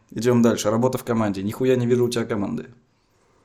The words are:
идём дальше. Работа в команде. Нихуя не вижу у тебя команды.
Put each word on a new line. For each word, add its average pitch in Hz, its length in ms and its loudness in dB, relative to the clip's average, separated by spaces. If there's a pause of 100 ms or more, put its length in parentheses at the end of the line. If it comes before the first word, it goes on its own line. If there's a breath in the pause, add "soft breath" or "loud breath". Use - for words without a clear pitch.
(100)
идём 120 320 2
дальше. 107 280 2
Работа 123 280 0
в - 60 -10
команде. 107 400 -2
Нихуя 127 320 0
не 120 100 0
вижу 123 180 2
у 120 40 0
тебя 117 160 -4
команды. 101 420 -6 (800)